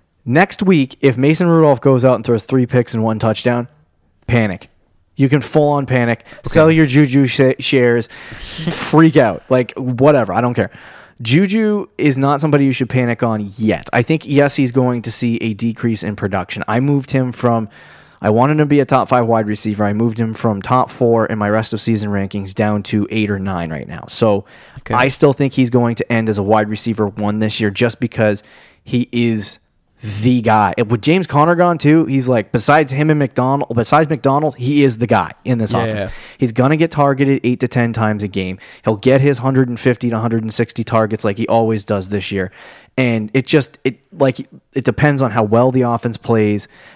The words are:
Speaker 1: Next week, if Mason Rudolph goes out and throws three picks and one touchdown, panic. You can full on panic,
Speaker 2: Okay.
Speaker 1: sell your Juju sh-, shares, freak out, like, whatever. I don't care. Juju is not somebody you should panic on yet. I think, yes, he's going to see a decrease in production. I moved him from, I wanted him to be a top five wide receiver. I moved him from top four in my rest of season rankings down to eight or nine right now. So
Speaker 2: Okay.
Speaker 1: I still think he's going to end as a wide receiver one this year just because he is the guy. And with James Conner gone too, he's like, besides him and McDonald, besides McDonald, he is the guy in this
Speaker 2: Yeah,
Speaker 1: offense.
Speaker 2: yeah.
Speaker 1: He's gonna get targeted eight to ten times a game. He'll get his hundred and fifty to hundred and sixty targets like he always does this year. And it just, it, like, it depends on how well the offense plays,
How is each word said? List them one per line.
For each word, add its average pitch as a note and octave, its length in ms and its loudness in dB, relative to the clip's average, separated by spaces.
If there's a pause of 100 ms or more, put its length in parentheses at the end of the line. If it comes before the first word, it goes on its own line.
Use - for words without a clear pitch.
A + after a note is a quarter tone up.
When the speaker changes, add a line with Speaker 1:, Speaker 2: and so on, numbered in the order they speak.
(260)
Speaker 1:
Next D#3 380 0
week, E3 380 2
if C3 160 4
Mason D#3 300 2
Rudolph D#3 340 4
goes C3 240 4
out B2+ 100 4
and A2 100 -4
throws A#2 200 0
three C3 200 0
picks B2 280 0
and A2 100 -2
one A2 160 -2
touchdown, A#2+ 480 -2 (600)
panic. A2 400 -2 (480)
You C3+ 140 2
can C#3 120 2
full D3 280 2
on C#3+ 160 -2
panic, A#2+ 400 0
Speaker 2:
Okay. - 200 -20
Speaker 1:
sell D#3+ 260 4
your D#3+ 140 4
Juju C#3 420 4
sh-, B2+ 320 2
shares, A#2+ 480 2 (640)
freak D#3+ 460 4
out, A2 320 2
like, B2+ 240 0
whatever. B2+ 600 0
I A2 80 0
don't A#2+ 120 0
care. A2 180 -2 (500)
Juju G3+ 640 0 (120)
is C3+ 180 2
not C#3 240 0
somebody C#3+ 240 0
you C3+ 60 2
should B2 180 -4
panic B2 320 -2
on G#2+ 360 -4
yet. G#2+ 360 -2
I A#2+ 80 2
think, D#3 240 -2
yes, C#3+ 300 2
he's C3 160 -2
going B2 320 0
to A#2 80 -8
see A#2 260 -2
a A2+ 160 -4
decrease A2+ 480 -4
in G2+ 140 -6
production. F#2+ 520 -6
I A2 120 0
moved C#3 320 0
him B2+ 200 -2
from, A#2 380 -2 (520)
I G#2+ 100 2
wanted B2 220 4
him D3+ 60 0
to D3+ 60 2
be C#3+ 140 2
a C3 60 2
top B2 240 0
five B2 180 2
wide A2+ 200 0
receiver. G#2 360 -2
I G#2 100 0
moved A2+ 260 -2
him A2+ 140 -4
from G#2+ 280 -2
top B2+ 280 0
four A#2 380 0
in A2 100 -4
my G#2 120 0
rest A2 240 -2
of G#2+ 80 -4
season G#2+ 280 -2
rankings G2 460 -6
down G#2 280 0
to G#2 280 -2
eight G#2+ 180 -2
or G2+ 80 -2
nine F#2 340 -6
right C#2 160 -10
now. - 200 -16
So G#2 380 0 (340)
Speaker 2:
Okay. - 160 -6
Speaker 1:
I B2+ 140 2
still C#3 240 2
think C3+ 200 -2
he's B2+ 160 2
going A#2 260 0
to - 160 -6
end A2+ 180 0
as G#2 100 -2
a G2+ 40 0
wide G#2+ 260 2
receiver G#2+ 380 -4
one G#2 300 -4
this G#2+ 220 -4
year G#2+ 100 0
just A2 300 -2
because A2 420 -2 (420)
he A#2+ 280 -4
is A#2 480 -2 (640)
the B2 180 2
guy. G#2+ 380 2
And A2 100 -2
with A2+ 140 -2
James E3+ 240 0
Conner D3+ 260 2
gone E3+ 240 2
too, D3+ 280 4
he's C3 220 -2
like, A#2+ 240 0
besides C#3+ 400 2
him D3+ 200 0
and D3+ 80 2
McDonald, C3+ 560 -2
besides D3 340 2
McDonald, C#3 460 0
he C#3 280 0
is B2 140 2
the A#2+ 80 -2
guy G#2 280 0 (120)
in B2 140 -2
this A2 140 -4
Speaker 2:
Yeah, G#2+ 100 -2
Speaker 1:
offense. G#2+ 220 -4
Speaker 2:
yeah. G2 60 -10 (280)
Speaker 1:
He's B2 120 0
gonna C3 240 2
get D#3+ 140 0
targeted C#3 540 0
eight B2 160 0
to B2+ 80 -2
ten A#2 260 0
times G#2+ 300 -2
a G#2 40 -2
game. F#2 300 -6 (260)
He'll A2 140 0
get C3 240 4
his C#3+ 160 2
hundred C3 320 0
and A#2+ 100 -8
fifty B2 300 0
to A2+ 80 -2
hundred A2+ 240 -2
and A2 100 -6
sixty - 320 -4
targets A2 400 0
like G2+ 140 -2
he A2 100 -4
always A2 380 0
does G2 240 -4
this G2+ 220 -6
year. G#2 200 -4 (460)
And A#2 380 0
it C3 100 0
just, - 380 0
it, C3 160 -4 (120)
like, C#3 280 0 (340)
it C3 120 -4
depends C#3 360 2
on B2+ 80 0
how A2 140 0
well A2+ 280 2
the B2+ 120 2
offense A#2 340 -2
plays, G#2 500 0 (280)